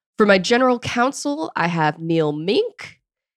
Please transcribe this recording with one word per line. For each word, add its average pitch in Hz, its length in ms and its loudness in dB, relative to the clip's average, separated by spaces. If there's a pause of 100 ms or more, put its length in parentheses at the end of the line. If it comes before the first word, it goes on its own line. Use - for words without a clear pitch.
(180)
For 214 80 4
my 202 120 6
general 240 400 2
counsel, 285 760 -4
I 170 120 0
have 156 300 0
Neil 165 340 0
Mink. 202 680 -4 (360)